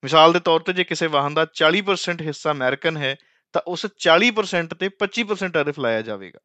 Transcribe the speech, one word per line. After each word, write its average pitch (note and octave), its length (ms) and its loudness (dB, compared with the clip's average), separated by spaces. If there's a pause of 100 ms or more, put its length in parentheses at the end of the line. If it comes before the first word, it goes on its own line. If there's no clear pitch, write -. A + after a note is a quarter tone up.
ਮਿਸਾਲ D#3+ 280 6
ਦੇ F3 80 2
ਤੌਰ E3 200 2
ਤੇ F#3 120 -6
ਜੇ F#3 120 -2
ਕਿਸੇ E3 220 -4
ਵਾਹਨ D3 280 0
ਦਾ D#3+ 200 0
ਚਾਲੀ E3 260 2
percent F#3 400 -4
ਹਿੱਸਾ D#3 300 -6
ਅਮਰੀਕਨ C#3 460 -2
ਹੈ C#3 200 -4 (360)
ਤਾਂ - 140 -2
ਉਸ F3 200 -8 (120)
ਚਾਲੀ F3+ 320 4
percent F#3 380 -2 (120)
ਤੇ F#3 80 -4
ਪੱਚੀ G3+ 340 -4
percent G3 300 -6
ਟੈਰਿਫ D3 260 -2
ਲਾਇਆ A2+ 240 -2
ਜਾਵੇਗਾ। G2+ 420 -12